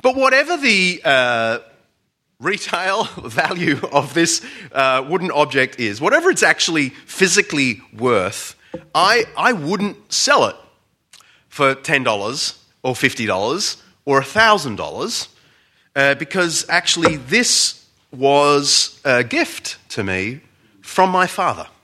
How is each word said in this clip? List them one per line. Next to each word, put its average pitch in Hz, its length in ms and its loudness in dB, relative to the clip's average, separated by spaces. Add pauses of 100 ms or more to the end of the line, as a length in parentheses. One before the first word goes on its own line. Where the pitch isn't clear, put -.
But 254 140 2
whatever 269 400 2
the, 196 480 2
uh, 120 540 2 (800)
retail 190 640 -2
<laughs> - 200 -10
value 156 560 0 (120)
of 139 220 0
this, 165 300 0 (280)
uh, 131 360 0
wooden 175 220 -2
object 135 500 0
is, 107 200 -4
whatever 294 300 2
it's - 120 0
actually 160 480 0
physically 165 920 -2 (140)
worth, 107 580 -2 (400)
I, 208 300 4 (120)
I 220 160 2
wouldn't 185 600 -4
sell 254 340 2
it 95 100 -6 (920)
for 135 260 2
ten 151 300 -4
dollars 113 580 -4 (200)
or 127 120 -4
fifty 120 320 -2
dollars 107 560 -4 (220)
or 139 160 2
a 135 40 -8
thousand 202 520 2
dollars, 90 520 -8 (680)
uh, 139 180 4
because 165 540 -2
actually 165 480 0
this 147 680 0 (260)
was 143 920 2
a 123 200 4
gift - 540 -4 (120)
to 104 140 -6
me 98 360 -4 (400)
from 185 300 2
my 185 160 2
father. 127 400 -4 (160)